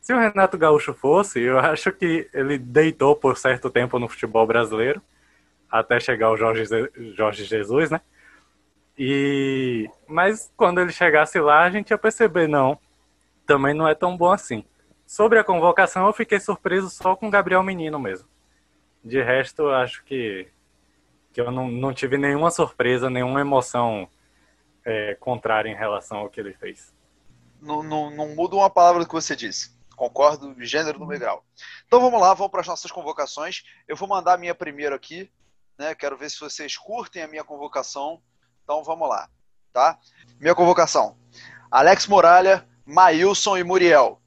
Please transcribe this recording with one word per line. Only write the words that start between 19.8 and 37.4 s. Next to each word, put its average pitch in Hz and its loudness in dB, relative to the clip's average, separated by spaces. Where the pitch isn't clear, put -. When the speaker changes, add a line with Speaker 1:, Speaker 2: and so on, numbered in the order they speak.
Speaker 1:
que, 107 -10
que - -12
eu 120 -4
não, 127 -6
não 127 -6
tive 135 -4
nenhuma 143 0
surpresa, 127 -2
nenhuma 127 -4
emoção, 123 -2
é, 107 -6
contrária 110 -4
em 107 -12
relação 104 -8
ao 104 -12
que - -18
ele 101 -14
fez. - -20
Speaker 2:
Não, 151 -8
não, 151 -8
não 151 -12
muda 180 -4
uma 196 4
palavra 175 4
do 160 -8
que - -16
você 156 -6
disse. - -12
Concordo, 139 0
gênero, 147 -4
número 151 -12
e - -10
grau. 101 -8
Então 240 6
vamos 240 2
lá, 185 6
vamos 196 -4
pras 175 -6
nossas 170 -12
convocações. 156 -10
Eu 151 -10
vou 185 -12
mandar 180 0
a 180 0
minha 175 -8
primeiro 147 -8
aqui, 170 -16
né? 151 -10
Quero 139 -8
ver 143 -16
se - -14
vocês 147 -14
curtem 202 -14
a 156 -14
minha 156 -14